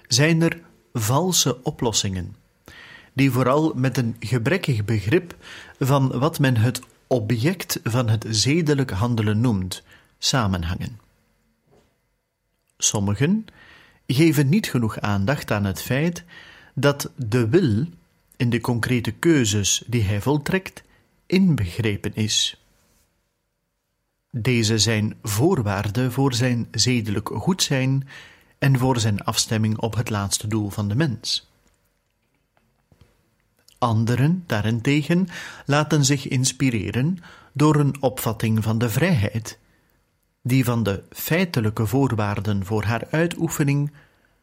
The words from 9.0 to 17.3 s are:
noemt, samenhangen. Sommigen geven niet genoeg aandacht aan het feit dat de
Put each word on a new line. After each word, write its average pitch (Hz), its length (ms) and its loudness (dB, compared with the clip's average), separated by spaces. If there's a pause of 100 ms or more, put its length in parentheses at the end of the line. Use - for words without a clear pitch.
noemt, 98 420 -2 (340)
samenhangen. 95 800 -2 (1800)
Sommigen 135 680 0 (640)
geven 143 420 4
niet 202 200 2
genoeg 113 300 -2
aandacht 104 520 0
aan 104 140 0
het 92 160 -4
feit 160 420 -2 (500)
dat 143 420 0
de 117 340 0